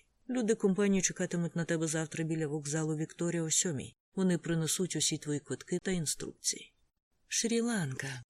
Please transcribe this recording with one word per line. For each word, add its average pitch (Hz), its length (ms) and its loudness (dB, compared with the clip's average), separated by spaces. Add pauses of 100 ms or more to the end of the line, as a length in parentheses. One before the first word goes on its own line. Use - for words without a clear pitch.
(300)
Люди 233 260 2
компанії 196 460 4
чекатимуть 175 540 0
на 170 100 0
тебе 160 220 0
завтра 160 360 -2
біля 160 240 0
вокзалу 151 480 -2
Вікторія 165 480 -2
о 156 80 -2
сьомій. - 440 0 (200)
Вони 185 220 4
принесуть 165 580 0
усі 151 220 2
твої 147 220 -2
квитки - 400 -4
та 190 120 -2
інструкції". - 840 -4 (540)
Шрі-Ланка, 180 1040 0